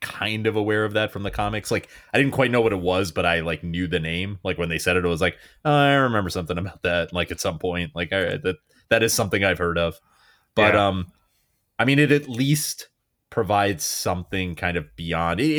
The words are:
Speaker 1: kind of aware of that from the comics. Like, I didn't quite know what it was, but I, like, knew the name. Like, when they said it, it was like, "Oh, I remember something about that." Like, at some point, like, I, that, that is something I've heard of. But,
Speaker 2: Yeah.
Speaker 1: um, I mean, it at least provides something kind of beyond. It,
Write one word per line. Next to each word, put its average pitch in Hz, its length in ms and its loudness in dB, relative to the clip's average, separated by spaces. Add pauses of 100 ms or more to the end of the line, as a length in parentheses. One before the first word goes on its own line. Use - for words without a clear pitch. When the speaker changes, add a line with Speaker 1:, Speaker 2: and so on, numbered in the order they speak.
Speaker 1:
kind 107 440 -4
of 107 100 0
aware 107 300 0
of 104 80 -4
that 107 180 0
from 101 120 -8
the 98 80 -4
comics. 104 400 -4
Like, 104 180 -2 (240)
I 113 60 2
didn't 139 140 2
quite 127 180 2
know 120 100 4
what 110 120 2
it 92 80 -2
was, 92 300 0
but 90 140 -2
I, 85 140 2
like, 82 240 -4
knew 87 240 -2
the 85 120 -2
name. 87 440 -4
Like, 92 160 -2
when 85 100 -2
they 82 80 -2
said 90 200 0
it, 90 80 2
it - 20 0
was 82 140 0
like, 87 180 0 (260)
"Oh, 151 80 4
I 143 200 4
remember 117 360 2
something 87 300 -4
about 92 240 -8
that." 87 280 0
Like, 87 200 -2
at - 100 -6
some 82 160 -4
point, 87 380 -4
like, 87 180 -4
I, 98 240 0
that, 113 200 -4 (320)
that 113 120 4
is 113 140 2
something 104 280 2
I've 92 140 2
heard 85 220 -2
of. 85 200 -2 (540)
But, 107 220 4
Speaker 2:
Yeah. 101 140 4
Speaker 1:
um, 92 220 -2 (680)
I 117 60 2
mean, 139 120 4
it 143 140 4
at 143 180 2
least 139 600 -2 (420)
provides 101 520 0
something 90 720 -4
kind 87 240 -4
of 78 180 -8
beyond. 82 440 -2
It, 151 200 0